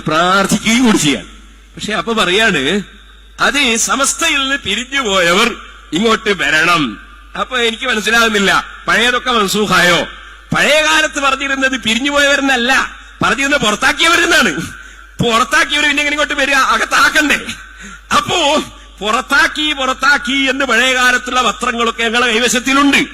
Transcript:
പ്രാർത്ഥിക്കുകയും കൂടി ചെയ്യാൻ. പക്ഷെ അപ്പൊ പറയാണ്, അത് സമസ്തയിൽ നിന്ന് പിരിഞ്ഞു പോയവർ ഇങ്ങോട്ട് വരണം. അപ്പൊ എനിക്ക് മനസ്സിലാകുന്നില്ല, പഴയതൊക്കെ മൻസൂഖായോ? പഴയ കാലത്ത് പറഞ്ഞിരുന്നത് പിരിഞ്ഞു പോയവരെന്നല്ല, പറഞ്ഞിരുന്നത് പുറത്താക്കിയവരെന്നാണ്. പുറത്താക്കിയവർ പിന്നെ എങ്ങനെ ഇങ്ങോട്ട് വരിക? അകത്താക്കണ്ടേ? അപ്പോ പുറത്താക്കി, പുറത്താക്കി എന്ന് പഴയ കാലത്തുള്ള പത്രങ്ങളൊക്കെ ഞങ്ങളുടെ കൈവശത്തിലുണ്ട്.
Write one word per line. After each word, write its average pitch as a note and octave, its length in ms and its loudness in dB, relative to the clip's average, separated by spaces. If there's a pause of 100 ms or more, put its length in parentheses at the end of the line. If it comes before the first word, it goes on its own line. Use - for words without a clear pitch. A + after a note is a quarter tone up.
പ്രാർത്ഥിക്കുകയും G3 800 2
കൂടി F#3 180 4
ചെയ്യാൻ. A#2 200 0 (480)
പക്ഷെ - 180 -8 (100)
അപ്പൊ A3+ 200 -4
പറയാണ്, F#3 400 2 (840)
അത് C4+ 140 0 (280)
സമസ്തയിൽ C#4 540 -2
നിന്ന് C4+ 140 -2 (100)
പിരിഞ്ഞു B3 420 -4
പോയവർ F#3+ 400 2 (480)
ഇങ്ങോട്ട് G#3+ 340 0 (100)
വരണം. D#3 420 2 (580)
അപ്പൊ B3+ 140 -6 (120)
എനിക്ക് A3+ 240 -6
മനസ്സിലാകുന്നില്ല, G#3+ 600 2 (360)
പഴയതൊക്കെ B3 500 0
മൻസൂഖായോ? F3+ 640 2 (540)
പഴയ G#3 240 2 (100)
കാലത്ത് D#4 380 0
പറഞ്ഞിരുന്നത് C4+ 500 -2 (100)
പിരിഞ്ഞു A#3 300 -2
പോയവരെന്നല്ല, C4+ 560 2 (500)
പറഞ്ഞിരുന്നത് C#4 440 0
പുറത്താക്കിയവരെന്നാണ്. D4+ 840 2 (680)
പുറത്താക്കിയവർ D4 680 0
പിന്നെ C#4+ 120 0
എങ്ങനെ D4 140 -2
ഇങ്ങോട്ട് D4 260 -2
വരിക? C#4 160 0 (160)
അകത്താക്കണ്ടേ? D4 640 2 (800)
അപ്പോ F#4+ 220 -2 (600)
പുറത്താക്കി, C4+ 680 0 (140)
പുറത്താക്കി C4+ 580 0 (140)
എന്ന് C4+ 200 -2
പഴയ B3 280 2
കാലത്തുള്ള B3 480 0
പത്രങ്ങളൊക്കെ A#3 580 -2
ഞങ്ങളുടെ A#3+ 260 0
കൈവശത്തിലുണ്ട്. B3+ 680 2 (120)